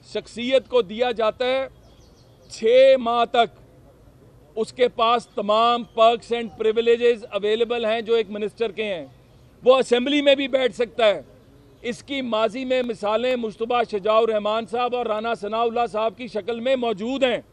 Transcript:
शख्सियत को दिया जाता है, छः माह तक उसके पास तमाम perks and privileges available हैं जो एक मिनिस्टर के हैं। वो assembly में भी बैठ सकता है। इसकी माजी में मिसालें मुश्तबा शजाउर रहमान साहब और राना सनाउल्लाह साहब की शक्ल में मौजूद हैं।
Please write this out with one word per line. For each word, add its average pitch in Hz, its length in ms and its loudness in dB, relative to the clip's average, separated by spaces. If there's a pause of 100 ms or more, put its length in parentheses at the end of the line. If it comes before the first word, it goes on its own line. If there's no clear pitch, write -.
(120)
शख्सियत 240 560 -4
को 247 140 2
दिया 220 300 -4
जाता 214 320 -2
है, 262 240 -2 (800)
छः 262 460 6
माह 233 280 0
तक 233 260 2 (1040)
उसके 240 320 -2
पास 233 480 0
तमाम 226 500 2 (120)
perks 226 340 4
and 233 160 -4 (120)
privileges 233 640 2
available 220 640 -2
हैं 226 180 -2
जो 226 120 0
एक 220 120 -2
मिनिस्टर 208 440 -6
के 208 100 -8
हैं। 170 300 -8 (520)
वो 247 80 6
assembly 262 500 2
में 277 140 4
भी 277 120 -4
बैठ 254 240 0
सकता 226 340 -2
है। 175 180 0 (600)
इसकी 262 380 -6
माजी 226 420 -2
में 254 180 0
मिसालें 233 540 -2
मुश्तबा 226 480 -2
शजाउर 214 460 0
रहमान 214 360 -2
साहब 247 280 -4
और 240 140 -4
राना 220 260 -4
सनाउल्लाह 226 520 -2
साहब 214 280 -4
की 240 140 -14
शक्ल 214 320 -8
में 262 160 0
मौजूद 233 480 -4
हैं। 220 280 -2